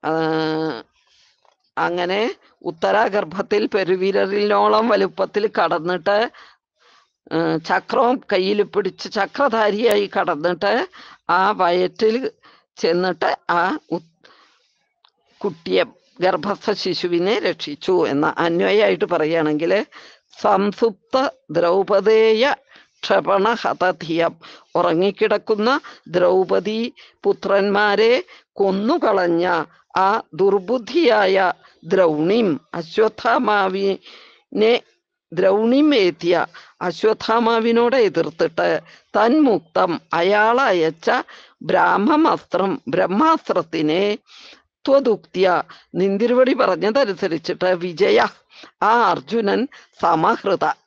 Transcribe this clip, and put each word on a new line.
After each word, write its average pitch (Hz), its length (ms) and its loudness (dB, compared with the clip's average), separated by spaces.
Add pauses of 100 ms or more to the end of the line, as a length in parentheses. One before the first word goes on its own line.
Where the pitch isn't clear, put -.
ആ, 156 80 -4 (1700)
അങ്ങനെ 180 580 -2 (260)
ഉത്തരാഗർഭത്തിൽ 196 1040 -2
പെരുവിരലിനോളം 202 1200 0
വലുപ്പത്തിൽ 196 580 -2
കടന്നിട്ട്, 180 840 -2 (1000)
ഏ, 165 260 -2
ചക്രവും 233 640 -2 (100)
കയ്യിൽ 202 320 0
പിടിച്ച് 190 480 -6
ചക്രധാരിയായി 208 960 0
കടന്നിട്ട് 180 800 -2 (420)
ആ 185 220 2
വയറ്റിൽ 185 800 0 (460)
ചെന്നിട്ട് 175 600 -2 (120)
ആ 175 300 0 (120)
ഉ-, 170 100 -6 (1400)
കുട്ടിയെ 185 420 -2 (360)
ഗർഭസ്ഥ 185 520 -2
ശിശുവിനെ 180 680 -2
രക്ഷിച്ചു 170 680 -2
എന്ന 143 300 -2
അന്വയമായിട്ട് 190 680 0
പറയുകയാണെങ്കിൽ 165 800 -2 (560)
സംസുപ്ത 208 880 0 (220)
ദ്രൗപദേയ 196 1040 2 (460)
ക്ഷപണ 196 520 0
ഹതധിയം, 165 840 -2 (360)
ഉറങ്ങിക്കിടക്കുന്ന 202 1080 0 (260)
ദ്രൗപദി 185 840 0 (300)
പുത്രന്മാരെ 202 1000 2 (300)
കൊന്നുകളഞ്ഞ 190 1120 0 (280)
ആ 196 280 0 (120)
ദുർബുദ്ധിയായ 196 1160 2 (320)
ദ്രൗണിം, 170 760 0 (140)
അശ്വത്ഥാമാവിനെ, 208 2000 -2 (500)
ദ്രൗണിം 226 640 2
ഏത്തിയ, 175 500 0 (360)
അശ്വത്ഥാമാവിനോട് 226 1160 0
എതിർത്തിട്ട് 170 840 0 (320)
തന്മുക്തം, 202 840 2 (140)
അയാൾ 208 480 2
അയച്ച 175 480 0 (520)
ബ്രാഹ്മമസ്ത്രം, 185 1300 0
ബ്രഹ്മാസ്ത്രത്തിനെ 185 1300 -2 (680)
ത്വദുക്തിയ, 196 800 0 (320)
നിന്തിരുവടി 233 580 2
പറഞ്ഞതനുസരിച്ചിട്ട് 185 1200 -2
വിജയ, 185 520 0 (560)
ആ 220 220 2
അർജുനൻ 196 600 -2 (320)
സമഹൃത 170 760 0 (140)